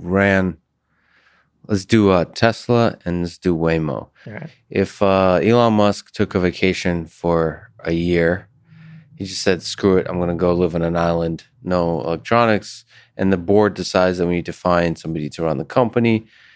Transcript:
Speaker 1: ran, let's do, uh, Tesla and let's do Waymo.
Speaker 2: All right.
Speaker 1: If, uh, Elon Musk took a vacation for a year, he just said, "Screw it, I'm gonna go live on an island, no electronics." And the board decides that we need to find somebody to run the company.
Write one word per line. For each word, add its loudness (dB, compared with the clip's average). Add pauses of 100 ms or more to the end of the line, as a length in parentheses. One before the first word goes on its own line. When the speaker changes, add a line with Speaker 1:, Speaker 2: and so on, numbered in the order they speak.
Speaker 1:
ran, 2 (1080)
let's -2
do, 4
uh, 4
Tesla 0
and -2
let's -8
do 0
Waymo. -2 (180)
Speaker 2:
All -16
right. -14 (200)
Speaker 1:
If, -2
uh, 4
Elon 4
Musk 0
took -2
a 0
vacation 0
for -2 (140)
a -4
year, 0 (680)
he -10
just -10
said, 0
"Screw 0
it, -2
I'm -4
gonna -2
go 2
live 0
on -2
an -2
island, -2 (180)
no -2
electronics." -2 (320)
And 0
the 2
board 2
decides 0
that 0
we 0
need -4
to -8
find 0
somebody -6
to -8
run -2
the -6
company. 0 (300)